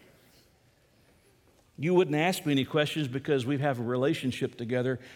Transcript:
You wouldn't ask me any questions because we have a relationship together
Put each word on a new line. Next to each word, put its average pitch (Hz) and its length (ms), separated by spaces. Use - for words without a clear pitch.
You 165 160
wouldn't 151 220
ask 180 280
me 151 60
any 135 140
questions 151 420
because 131 400
we 143 120
have 135 200
a 120 60
relationship 127 760
together 123 400